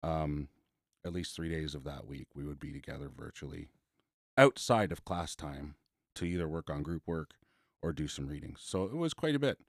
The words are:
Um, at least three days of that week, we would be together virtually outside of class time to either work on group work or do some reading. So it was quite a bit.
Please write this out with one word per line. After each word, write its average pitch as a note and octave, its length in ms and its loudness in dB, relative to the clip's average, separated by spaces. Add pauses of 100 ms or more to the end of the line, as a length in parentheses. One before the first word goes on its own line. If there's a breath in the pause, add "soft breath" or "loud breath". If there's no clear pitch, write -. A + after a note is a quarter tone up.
Um, D2+ 460 0 (560)
at F2 80 -6
least F2 220 -4
three E2 140 -4
days D#2 260 -2
of C#2 100 -8
that C#2 220 -8
week, C#2 280 -10
we C#2+ 100 -8
would D2 160 -6
be D3 120 -8
together C#2+ 420 -10
virtually - 540 -10 (680)
outside A#2 560 8
of - 120 -8
class F2 300 -4
time C#2+ 400 -8 (400)
to - 100 -6
either F2 240 0
work D#2+ 220 -4
on D2 120 0
group E2 240 -2
work E2 280 -2 (480 soft breath)
or E2 100 0
do D2+ 160 0
some C#2+ 180 -4
reading. D2 320 -6
So - 260 0
it G#2+ 120 -4
was E3 180 0
quite D#3 200 2
a C#3+ 40 4
bit. C#3 200 2 (100)